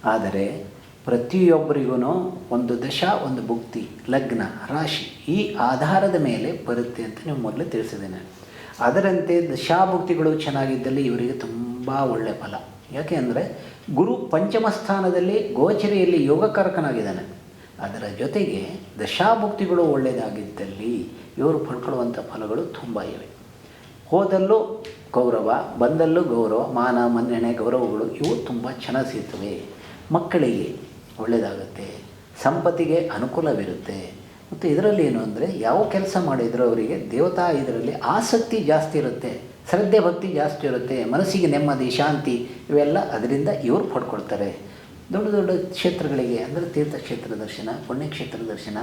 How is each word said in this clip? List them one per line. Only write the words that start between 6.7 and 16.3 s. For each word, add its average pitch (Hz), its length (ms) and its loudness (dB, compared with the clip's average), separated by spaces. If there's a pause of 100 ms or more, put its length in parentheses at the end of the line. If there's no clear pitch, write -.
ಅಂತ 107 200 -12
ನೀವು 143 180 -4
ಮೊದಲೇ 107 280 -4
ತಿಳಿಸಿದ್ದೇನೆ. 98 460 -6 (680)
ಅದರಂತೆ 180 480 4 (160)
ದಶಾಭುಕ್ತಿಗಳು 170 800 2 (140)
ಚೆನ್ನಾಗಿದ್ದಲ್ಲಿ 135 640 0
ಇವರಿಗೆ 120 340 0
ತುಂಬ 120 460 -6 (240)
ಒಳ್ಳೆ 110 280 -2
ಫಲ. 101 120 -10 (420)
ಯಾಕೆ 156 260 -2
ಅಂದರೆ 123 220 0 (560)
ಗುರು 226 160 4 (180)
ಪಂಚಮ 208 320 2 (120)
ಸ್ಥಾನದಲ್ಲಿ 185 600 2 (220)
ಗೋಚರಿಯಲ್ಲಿ 180 600 4 (120)